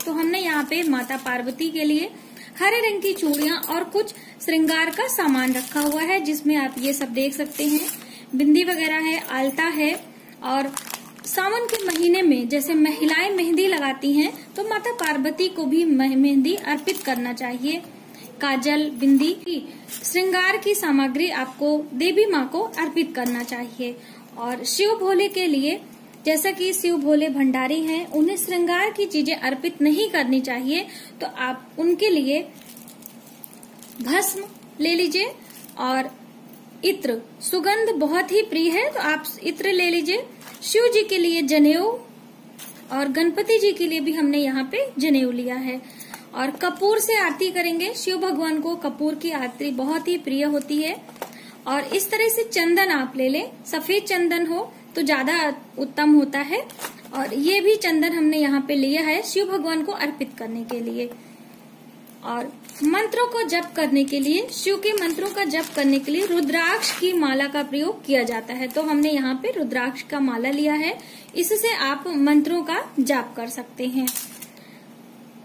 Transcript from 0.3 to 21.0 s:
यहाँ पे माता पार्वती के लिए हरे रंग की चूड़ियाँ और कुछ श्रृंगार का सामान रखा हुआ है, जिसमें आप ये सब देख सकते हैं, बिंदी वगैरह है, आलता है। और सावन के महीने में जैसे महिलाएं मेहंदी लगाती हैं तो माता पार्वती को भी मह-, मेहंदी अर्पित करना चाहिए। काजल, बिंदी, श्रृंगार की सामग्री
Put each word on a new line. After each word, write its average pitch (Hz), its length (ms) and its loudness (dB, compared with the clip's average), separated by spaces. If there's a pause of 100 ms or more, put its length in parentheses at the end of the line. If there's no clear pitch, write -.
यहाँ 311 240 0
पे 320 200 -2
माता 262 340 0
पार्वती 254 520 -4
के 311 140 -2
लिए 302 280 2 (480)
हरे 415 200 2 (100)
रंग 403 120 -2
की 392 120 2
चूड़ियाँ 302 440 0 (120)
और 339 140 0
कुछ 427 300 -2 (280)
श्रृंगार 320 480 2
का 427 180 -2
सामान 262 460 2
रखा 262 260 -4
हुआ 294 220 0
है, 370 180 2
जिसमें 294 360 0
आप 262 240 -2
ये 269 140 0
सब 269 200 -4
देख 269 200 0
सकते 294 300 -6
हैं, 302 260 2 (460)
बिंदी 302 280 6
वगैरह 320 420 0
है, 320 140 0
आलता 269 440 -2
है। 320 360 0 (440)
और 269 300 -2 (520)
सावन 427 400 0
के 440 220 -2
महीने 349 340 2
में 247 280 2
जैसे 285 240 0
महिलाएं 311 580 2
मेहंदी 359 360 2
लगाती 277 460 0
हैं 320 400 0
तो 392 100 -4
माता 440 280 -2
पार्वती 311 560 -2
को 339 160 -6
भी 302 220 2
मह-, 269 300 4
मेहंदी 277 400 4
अर्पित 294 420 -2
करना 247 360 -4
चाहिए। 254 480 -4 (600)
काजल, 285 480 0
बिंदी, 277 800 2 (360)
श्रृंगार 370 540 2
की 403 180 2
सामग्री 277 540 2